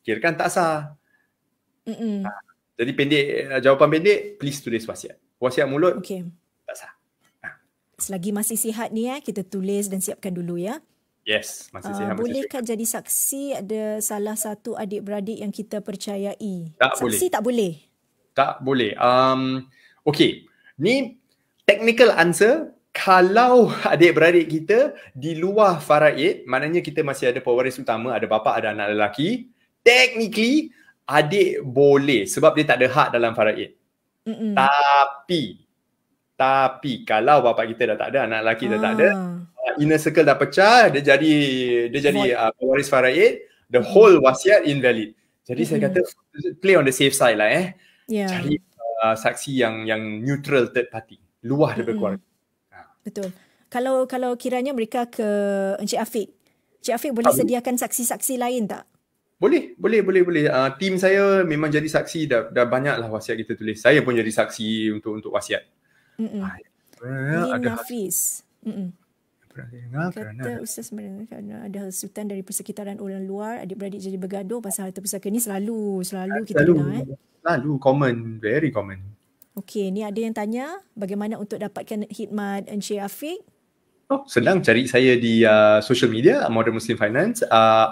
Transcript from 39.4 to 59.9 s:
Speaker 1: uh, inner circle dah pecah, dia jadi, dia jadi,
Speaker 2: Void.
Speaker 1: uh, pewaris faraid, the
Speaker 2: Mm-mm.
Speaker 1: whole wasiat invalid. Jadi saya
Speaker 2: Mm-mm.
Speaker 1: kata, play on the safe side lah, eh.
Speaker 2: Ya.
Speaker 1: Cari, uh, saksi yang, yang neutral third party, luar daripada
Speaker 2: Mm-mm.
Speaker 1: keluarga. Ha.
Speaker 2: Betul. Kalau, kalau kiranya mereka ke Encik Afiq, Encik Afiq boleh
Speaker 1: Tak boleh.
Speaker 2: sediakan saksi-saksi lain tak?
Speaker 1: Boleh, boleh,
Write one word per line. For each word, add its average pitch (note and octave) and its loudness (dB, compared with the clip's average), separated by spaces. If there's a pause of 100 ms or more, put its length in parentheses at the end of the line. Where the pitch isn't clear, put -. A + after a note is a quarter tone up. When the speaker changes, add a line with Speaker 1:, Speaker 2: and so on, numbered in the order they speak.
Speaker 1:
uh, - -8
inner D3+ 2
circle D#3 2
dah C#3+ 4
pecah, G3+ 6
dia C#3+ 0
jadi, D3 6 (560)
dia C3+ -2
jadi, C#3+ 2
Speaker 2:
Void. A#2 0
Speaker 1:
uh, A2+ 2
pewaris C3 0
faraid, C#3 4 (240)
the A#2 4
Speaker 2:
Mm-mm. - -8
Speaker 1:
whole F#3+ 10
wasiat E3+ 6
invalid. B2 2 (320)
Jadi B2+ -4
saya D#3 0
Speaker 2:
Mm-mm. F#3 0
Speaker 1:
kata, - -8
play F#3+ 6
on C#3 4
the B2+ 0
safe C#3 2
side B2 4
lah, G#2+ 2
eh. F3+ -2 (320)
Speaker 2:
Ya. G3+ -4
Speaker 1:
Cari, F3 -2 (480)
uh, A2 2
saksi B2+ -4
yang, A2+ -2
yang A2 -6
neutral C#3 0
third A#2+ -2
party, - -14 (240)
luar C3+ 0
daripada A2+ -4
Speaker 2:
Mm-mm. G#2+ -2
Speaker 1:
keluarga. G2 -4 (480)
Ha. - -20 (280)
Speaker 2:
Betul. G3 -10 (400)
Kalau, B3+ -2
kalau B3+ -4
kiranya B3+ -4
mereka A#3+ -4
ke A3+ -4 (480)
Encik G#3 -4
Afiq, G#3+ -6 (540)
Encik A#3+ -2
Afiq D4 -4
boleh A#3 0
Speaker 1:
Tak - 4
boleh. B3 2
Speaker 2:
sediakan B3 -2
saksi-saksi - -6
lain A#3+ -2
tak? - -12 (460)
Speaker 1:
Boleh, C4 0
boleh, A3 2